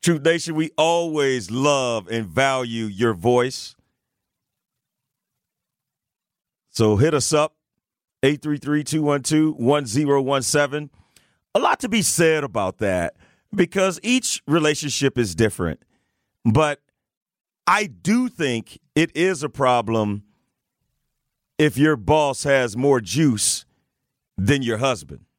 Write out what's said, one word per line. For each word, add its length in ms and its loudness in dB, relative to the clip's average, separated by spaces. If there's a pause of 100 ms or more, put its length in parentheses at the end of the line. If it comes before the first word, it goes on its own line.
Truth 180 2
Nation, 340 0
we 220 -2
always 720 0
love 600 0
and 180 -4
value 580 -2
your 300 0
voice. 600 -2 (3000)
So 280 2
hit 160 2
us 200 -2
up, 220 0 (680)
eight 180 2
three 160 -4
three 260 -2
two 180 -4
one 220 0
two 300 2
one 320 0
zero 360 2
one 200 0
seven. 480 -2 (640)
A 60 2
lot 220 0
to 80 -4
be 120 0
said 420 2
about 360 -4
that 360 -2 (380)
because 500 0
each 440 -2
relationship 720 0
is 180 -2
different. 460 -2 (600)
But 380 2 (840)
I 220 2
do 400 0
think 500 -4 (160)
it 220 0
is 260 -2
a 80 -6
problem 760 0 (1300)
if 200 0
your 180 4
boss 480 0
has 320 2
more 240 2
juice 680 0 (720)
than 240 0
your 160 -2
husband 440 -4 (180)